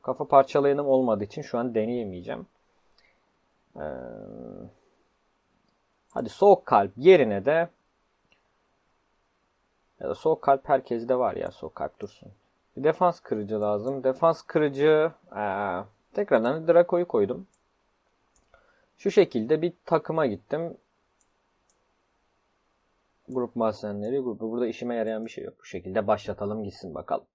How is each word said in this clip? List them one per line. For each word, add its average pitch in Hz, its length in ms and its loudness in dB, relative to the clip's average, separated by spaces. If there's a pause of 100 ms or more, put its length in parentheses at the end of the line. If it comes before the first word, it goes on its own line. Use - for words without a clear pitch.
Kafa 131 260 -6
parçalayanım 143 600 4
olmadığı 123 360 2
için 147 180 -10
şu - 160 -6
an 117 180 -4
deneyemeyeceğim. 110 720 -4 (1300)
Ee, 78 40 -10 (2250)
hadi 120 160 -6
soğuk - 360 6
kalp 101 320 2
yerine 120 480 6
de 165 240 0 (2250)
ya - 100 -8
da - 60 -4
soğuk - 260 -2
kalp 139 280 2
herkeste 127 460 0
var 120 200 -2
ya, 87 160 -6
soğuk - 240 -14
kalp - 240 -10
dursun. - 320 -16 (460)
Bir 131 60 -10
defans 165 360 0
kırıcı 107 420 -4
lazım. 110 420 -2
Defans 156 380 0
kırıcı, 151 720 2 (260)
ee, 98 420 -4 (340)
tekrardan 160 540 0
Draco'yu 175 400 4
koydum. 123 400 -2 (1500)
Şu 202 140 -2
şekilde 156 500 2
bir 170 120 -2 (120)
takıma 160 400 0
gittim. 151 520 -6 (2500)
Grup 123 280 -6
mahzenleri, 107 640 -2
grubu. 113 320 -6
Burada 120 160 -2
işime 120 280 -6
yarayan 110 300 -4
bir 113 60 -14
şey - 120 -12
yok. - 160 -12
Bu - 60 -20
şekilde 95 420 -6
başlatalım 104 560 -4
gitsin 95 320 -12
bakalım. - 400 -6